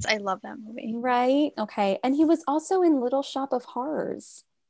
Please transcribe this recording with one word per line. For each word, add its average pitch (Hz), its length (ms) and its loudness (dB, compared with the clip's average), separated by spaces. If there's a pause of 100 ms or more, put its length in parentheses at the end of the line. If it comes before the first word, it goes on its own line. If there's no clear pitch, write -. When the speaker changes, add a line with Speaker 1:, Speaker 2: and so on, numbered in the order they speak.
Speaker 1:
I 220 100 2
love 196 260 -4
that 214 160 -10
movie. 220 360 -10
Speaker 2:
Right? 254 640 2
Okay. 208 460 0
And 262 120 2
he 311 100 4
was 330 220 4
also 311 340 2
in 320 180 6
Little 254 240 0
Shop 269 300 -4
of 247 100 0
Horrors. - 800 -6 (260)